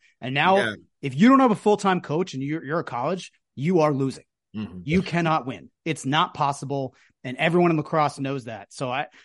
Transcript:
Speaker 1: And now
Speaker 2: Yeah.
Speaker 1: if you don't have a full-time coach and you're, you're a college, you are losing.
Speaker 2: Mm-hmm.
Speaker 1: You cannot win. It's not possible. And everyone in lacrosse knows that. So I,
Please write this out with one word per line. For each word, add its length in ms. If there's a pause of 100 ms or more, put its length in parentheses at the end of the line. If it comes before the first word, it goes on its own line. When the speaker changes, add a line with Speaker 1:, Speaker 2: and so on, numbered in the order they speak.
(220)
Speaker 1:
And 120
now 220
Speaker 2:
Yeah. 180 (280)
Speaker 1:
if 120
you 140
don't 120
have 100
a 40
full-time 460
coach 320
and 100
you're, 220
you're 140
a 60
college, 480 (220)
you 260
are 120
losing. 320 (320)
Speaker 2:
Mm-hmm. 280
Speaker 1:
You 180
cannot 440
win. 220 (160)
It's 220
not 260
possible. 640 (280)
And 140
everyone 340
in 60
lacrosse 420
knows 260
that. 280
So 180
I, 180 (160)